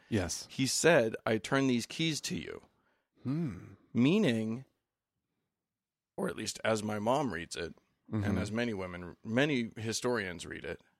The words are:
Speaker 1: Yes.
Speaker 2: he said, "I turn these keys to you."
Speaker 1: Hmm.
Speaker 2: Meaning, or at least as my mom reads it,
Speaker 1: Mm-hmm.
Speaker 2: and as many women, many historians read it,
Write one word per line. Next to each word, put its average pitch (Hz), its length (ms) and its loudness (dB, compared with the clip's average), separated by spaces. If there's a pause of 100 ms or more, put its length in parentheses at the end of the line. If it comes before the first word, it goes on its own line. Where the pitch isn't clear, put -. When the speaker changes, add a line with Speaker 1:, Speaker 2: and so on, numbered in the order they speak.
Speaker 1:
Yes. 92 420 -2
Speaker 2:
he 135 160 0
said, 131 480 4 (120)
"I 113 120 4
turn 135 300 2
these 120 180 2
keys 160 360 -2
to - 160 -4
you." 65 240 -8 (640)
Speaker 1:
Hmm. 135 340 -2 (360)
Speaker 2:
Meaning, 123 680 4 (1500)
or - 140 -4
at - 80 -6
least 110 260 -6
as 110 180 2
my 107 160 -2
mom 120 360 2
reads 82 240 -6
it, 82 180 -6 (340)
Speaker 1:
Mm-hmm. 107 140 -2
Speaker 2:
and 98 160 0
as - 100 -2
many 117 240 -2
women, 90 520 -8
many 120 500 0
historians 110 680 -2
read - 180 -10
it, 82 160 -8 (200)